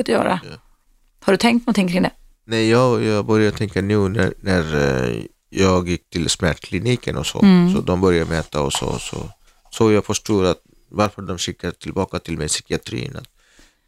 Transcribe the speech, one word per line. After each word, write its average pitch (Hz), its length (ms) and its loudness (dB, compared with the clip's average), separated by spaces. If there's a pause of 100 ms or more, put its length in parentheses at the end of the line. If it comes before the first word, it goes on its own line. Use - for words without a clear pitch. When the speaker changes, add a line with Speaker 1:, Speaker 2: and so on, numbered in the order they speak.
Speaker 1:
att - 40 -4
göra? 190 360 0
Speaker 2:
Ja. 82 60 -16 (720)
Speaker 1:
Har 196 80 4
du 190 40 6
tänkt 233 300 2
någonting 196 260 0
kring 180 100 0
det? - 80 0 (360)
Speaker 2:
Nej, 110 240 0
jag, 120 340 4
jag 107 220 0
börjar 107 240 4
tänka 104 320 -2
nu 101 260 2
när, 90 320 0
när, 80 360 0 (320)
eh, 57 80 -4 (340)
jag 92 380 2
gick 85 220 -6
till 85 200 -2
smärtkliniken - 840 -4
och 139 100 -6
så. - 160 -2
Speaker 1:
Mm. 185 320 6
Speaker 2:
Så - 60 0
de 90 200 0
började 82 300 2
mäta 78 300 -4
och 69 120 0
så, - 260 -4
så. - 300 -10 (420)
Så 110 220 2
jag 101 140 2
förstår 101 380 -2
att 87 180 0 (280)
varför 101 320 -2
de 90 160 -8
skickar - 320 -8
tillbaka 87 480 -6
till 82 200 -8
mig 78 100 -4
psykiatrin. - 680 -8
Att - 80 -14 (640)